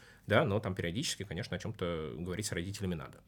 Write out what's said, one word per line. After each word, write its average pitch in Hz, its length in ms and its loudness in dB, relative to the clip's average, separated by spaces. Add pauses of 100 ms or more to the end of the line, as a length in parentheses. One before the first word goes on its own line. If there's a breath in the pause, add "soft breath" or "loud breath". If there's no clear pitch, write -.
(260 loud breath)
да, 113 180 8
но 101 160 4
там 98 140 -2
периодически, 95 500 -2
конечно, 87 320 -4
о 85 40 -2
чем-то 80 580 -2
говорить 90 280 -2
с - 60 -2
родителями 92 440 0
надо. - 320 -8